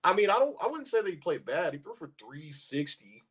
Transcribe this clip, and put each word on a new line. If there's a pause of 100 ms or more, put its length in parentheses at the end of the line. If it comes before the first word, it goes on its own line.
I
mean,
I
don't,
I
wouldn't
say
that
he
played
bad.
He
threw
for
three
sixty.